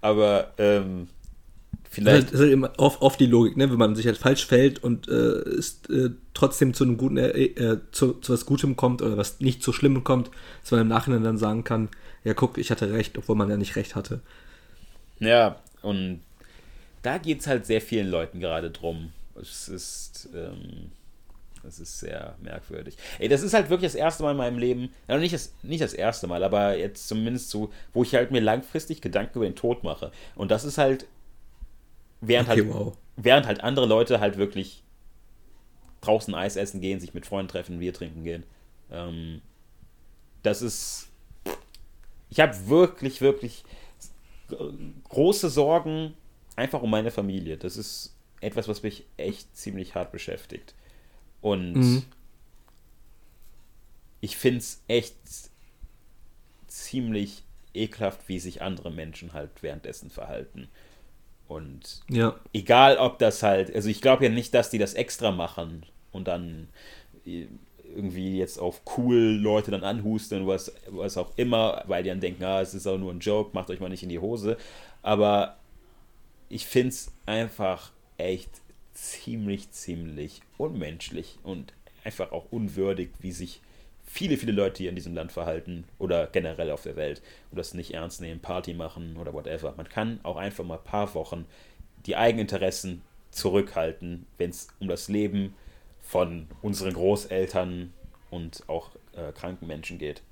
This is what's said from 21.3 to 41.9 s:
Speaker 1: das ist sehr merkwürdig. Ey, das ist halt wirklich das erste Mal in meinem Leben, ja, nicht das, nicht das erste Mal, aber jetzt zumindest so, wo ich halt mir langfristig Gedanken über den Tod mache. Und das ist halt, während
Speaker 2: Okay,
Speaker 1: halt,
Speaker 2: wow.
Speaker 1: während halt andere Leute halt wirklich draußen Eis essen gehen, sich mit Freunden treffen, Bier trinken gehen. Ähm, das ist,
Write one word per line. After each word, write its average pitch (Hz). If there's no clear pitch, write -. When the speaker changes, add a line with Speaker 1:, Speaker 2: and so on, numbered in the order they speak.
Speaker 1:
das 80
ist -
sehr 76
merkwürdig. -
Ey, -
das 139
ist 202
halt 190
wirklich 175
das -
erste 160
Mal 147
in 143
meinem 123
Leben, 123
ja, 143
nicht 165
das, -
nicht 156
das 120
erste 107
Mal, 87
aber 101
jetzt 98
zumindest 113
so, 107
wo 123
ich 123
halt 127
mir 127
langfristig 131
Gedanken 104
über 113
den -
Tod 120
mache. 78
Und 101
das 110
ist 143
halt, 135
während 120
Speaker 2:
Okay, 107
Speaker 1:
halt, 104
Speaker 2:
wow. 107
Speaker 1:
während 123
halt 104
andere 131
Leute 113
halt 98
wirklich 98
draußen 107
Eis 95
essen 98
gehen, 95
sich 87
mit 90
Freunden 95
treffen, 87
Bier 87
trinken 80
gehen. 85
Ähm, 82
das 104
ist, -